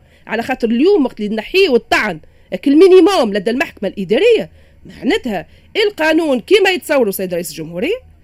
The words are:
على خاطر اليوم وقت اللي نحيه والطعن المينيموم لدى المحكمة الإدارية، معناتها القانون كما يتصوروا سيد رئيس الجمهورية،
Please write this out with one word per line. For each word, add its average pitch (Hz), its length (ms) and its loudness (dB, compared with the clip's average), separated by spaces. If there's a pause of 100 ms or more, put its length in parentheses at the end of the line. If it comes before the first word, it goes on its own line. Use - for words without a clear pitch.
(280)
على 214 140 -6
خاطر 247 280 -4
اليوم 294 360 2
وقت - 140 -8
اللي 208 160 -6
نحيه 349 340 -2
والطعن 233 500 -2 (480)
المينيموم 330 680 6
لدى 208 180 -4
المحكمة 240 380 -6
الإدارية، 226 600 0 (360)
معناتها 220 600 -6 (400)
القانون 311 520 0
كما 392 300 2
يتصوروا 277 420 -2
سيد 185 220 -8
رئيس 170 180 -6
الجمهورية، 190 480 -8 (240)